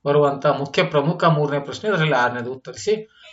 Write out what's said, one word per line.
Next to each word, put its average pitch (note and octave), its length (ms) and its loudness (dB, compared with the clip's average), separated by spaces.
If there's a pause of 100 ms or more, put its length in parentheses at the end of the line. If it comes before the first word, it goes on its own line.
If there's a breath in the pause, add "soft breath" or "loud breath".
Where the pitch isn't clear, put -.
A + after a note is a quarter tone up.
ಬರುವಂತ C#3+ 400 2
ಮುಖ್ಯ C#3 380 0
ಪ್ರಮುಖ D#3 400 0
ಮೂರನೇ D3 360 2
ಪ್ರಶ್ನೆ, - 300 -6
ಅದರಲ್ಲಿ D#3 260 2
ಆರನೇದು B2 380 -2
ಉತ್ತರಿಸಿ. G3+ 600 -4 (200 loud breath)